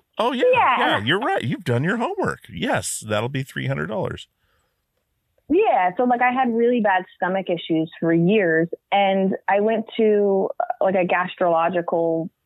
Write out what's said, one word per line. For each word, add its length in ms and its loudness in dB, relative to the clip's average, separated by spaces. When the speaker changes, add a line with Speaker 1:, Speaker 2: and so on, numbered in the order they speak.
Speaker 1:
"Oh, 140 0
yeah, 120 -2
Speaker 2:
Yeah, 60 4
Speaker 1:
yeah, 160 0
Speaker 2:
and 80 -4
I 40 -4
Speaker 1:
you're 120 2
right. 240 -2
You've 220 -6
done 180 0
your 140 -2
homework. 520 -4
Yes, 560 -4
that'll 240 -2
be 140 -4
three 240 -8
hundred 200 -4
dollars." 400 -6
Speaker 2:
Yeah. 480 2
So, 80 2
like, 160 2
I 100 2
had 240 0
really 260 2
bad 220 0
stomach 320 -2
issues 500 -2
for 140 0
years, 540 4
and 440 2
I 120 2
went 260 0
to, 520 2
uh, 40 -2
like, 100 2
a 100 2
gastrological 1200 0